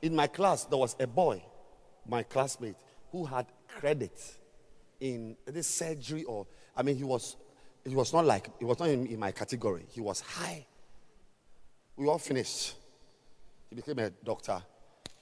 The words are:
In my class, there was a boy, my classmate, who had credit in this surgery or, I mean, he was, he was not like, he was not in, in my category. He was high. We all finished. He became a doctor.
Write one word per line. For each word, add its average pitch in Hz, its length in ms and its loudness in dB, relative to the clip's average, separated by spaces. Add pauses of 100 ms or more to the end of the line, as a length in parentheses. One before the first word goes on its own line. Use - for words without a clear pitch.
In 165 120 2
my 151 120 6
class, 175 380 4
there 143 140 2
was 127 220 2
a 131 60 2
boy, 120 360 2 (640)
my 117 160 0
classmate, 127 540 -2 (340)
who 175 140 -4
had 127 220 -2 (200)
credit 143 540 0 (800)
in 120 360 -4 (100)
this 151 200 -4
surgery 156 580 -4
or, 104 220 -6 (300)
I 127 60 2
mean, 139 140 2
he 135 80 -4
was, 127 320 -2 (480)
he 131 100 -6
was 131 180 4
not 165 120 8
like, 110 340 4
he 120 60 -6
was 120 140 2
not 170 100 2
in, 131 180 4
in 110 120 -6
my 101 140 0
category. 107 560 -2
He - 120 -10
was 101 200 -2
high. 170 460 -8 (1300)
We 139 100 0
all 156 120 4
finished. - 560 -2 (960)
He 113 60 -14
became 127 220 -6
a 107 120 0
doctor. 101 520 -4 (600)